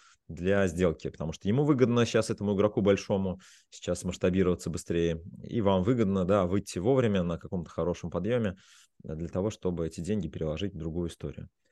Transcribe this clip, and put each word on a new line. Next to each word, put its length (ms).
для 400
сделки, 420
потому 240
что 140
ему 160
выгодно 420
щас, 240
этому 260
игроку 260
большому, 580
сейчас 340
масштабироваться 680
быстрее, 520
и 180
вам 220
выгодно, 420
да, 200
выйти 340
вовремя 440
на 140
каком-то 320
хорошем 400
подъеме, 460
э, 120
для 120
того, 220
чтобы 380
эти 140
деньги 260
переложить 460
в 40
другую 320
историю. 400